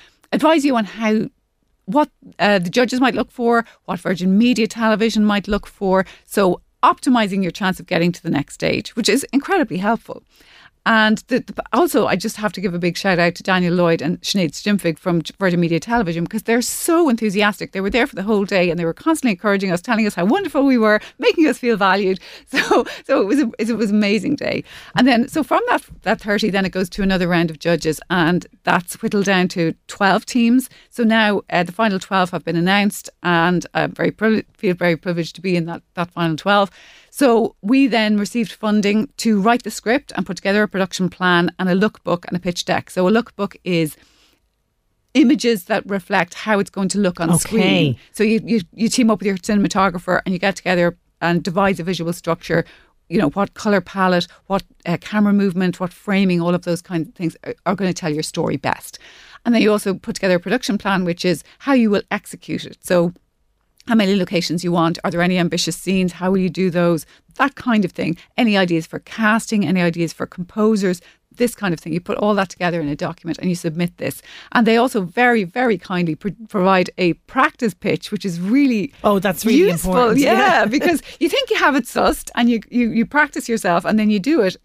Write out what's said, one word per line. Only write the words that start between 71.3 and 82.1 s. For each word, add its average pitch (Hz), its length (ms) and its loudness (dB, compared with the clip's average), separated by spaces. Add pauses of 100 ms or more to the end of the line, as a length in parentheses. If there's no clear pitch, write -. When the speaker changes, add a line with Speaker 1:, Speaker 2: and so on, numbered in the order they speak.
Speaker 1:
this 240 240 -2
kind 196 180 -4
of 156 60 -6
thing. 160 140 -10
You 170 80 -4
put - 180 -6
all 208 160 0
that 190 140 0
together 170 320 -4
in 147 80 -4
a 147 80 -4
document 160 420 -8
and 180 100 -4
you 175 60 0
submit 175 440 -4
this. - 240 -8 (280)
And 240 160 2
they 226 100 4
also 233 260 2
very, 233 420 2
very 226 340 -2
kindly 175 380 -4
pro-, 196 160 -8 (160)
provide 185 500 2
a 180 140 0
practice 262 640 -2
pitch, - 360 -4
which - 140 -8
is 175 160 -6
really 226 520 0 (120)
Speaker 2:
Oh, 202 160 2
that's 190 260 -2
really 302 240 4
Speaker 1:
useful. - 220 -2
Speaker 2:
important. 240 260 4
Speaker 1:
Yeah, 285 180 4
Speaker 2:
Yeah. 370 280 4
<laughs> - 40 0
Speaker 1:
because 294 320 0 (200)
you 330 80 2
think 508 220 -2
you 427 80 0
have 302 180 2
it 285 80 0
sussed - 500 -2